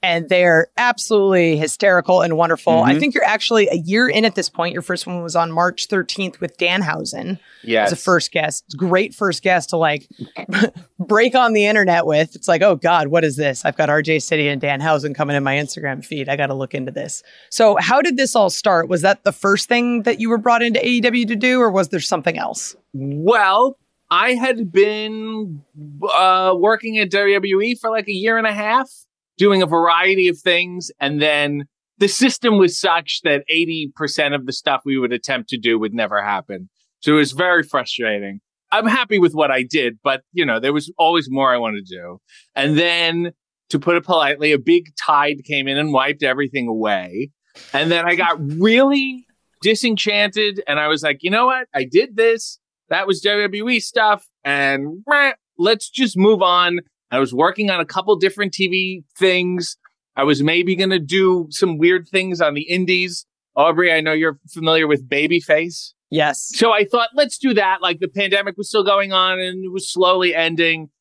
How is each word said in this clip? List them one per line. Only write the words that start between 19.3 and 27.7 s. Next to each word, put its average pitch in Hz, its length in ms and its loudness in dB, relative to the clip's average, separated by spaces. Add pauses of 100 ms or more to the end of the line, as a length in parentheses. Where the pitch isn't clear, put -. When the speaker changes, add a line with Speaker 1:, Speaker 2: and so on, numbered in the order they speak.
Speaker 1:
first - 360 0
thing 240 360 0
that 233 160 -2
you 226 100 -2
were 233 80 2
brought 233 240 2
into 233 180 0
A - 80 -2
E 247 120 2
W 240 260 0
to 233 80 -2
do, 254 260 2
or 233 80 4
was 190 200 0
there 190 100 -4
something 165 400 -2
else? - 380 -8 (160)
Speaker 3:
Well, 196 840 2 (380)
I 226 200 2
had 240 360 -2
been, 214 920 -2 (400)
uh, 185 560 2
working 220 400 0
at 202 120 -2
W 196 240 2
W 196 280 0
E 233 180 0